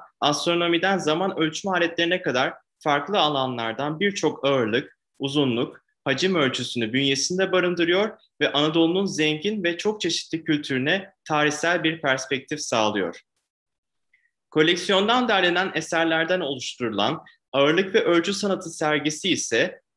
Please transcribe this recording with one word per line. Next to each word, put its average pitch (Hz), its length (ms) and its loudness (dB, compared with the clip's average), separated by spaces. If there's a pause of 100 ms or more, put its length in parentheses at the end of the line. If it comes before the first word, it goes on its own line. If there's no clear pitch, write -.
(200)
astronomiden 175 800 2
zaman 160 400 -2
ölçme 160 320 -2
aletlerine 170 520 0
kadar 139 320 0 (240)
farklı 151 400 0
alanlardan 135 840 -2
birçok 175 460 -2
ağırlık, 131 520 0 (200)
uzunluk, 135 600 -2 (240)
hacim 156 300 0
ölçüsünü 127 580 0
bünyesinde 139 600 0
barındırıyor 180 680 0 (220)
ve 147 120 0
Anadolu'nun 165 540 2
zengin 156 580 -2
ve 170 140 -2
çok 214 220 -2
çeşitli 160 440 -4
kültürüne 147 680 -2 (120)
tarihsel 156 600 0
bir 160 160 -2
perspektif 135 600 -4
sağlıyor. 104 600 0 (1300)
Koleksiyondan 196 800 2
derlenen 185 460 2
eserlerden 165 680 0
oluşturulan 123 840 -4 (300)
ağırlık 165 400 2
ve 220 100 4
ölçü 170 300 2
sanatı 175 360 -4
sergisi 151 580 -2
ise - 520 0 (160)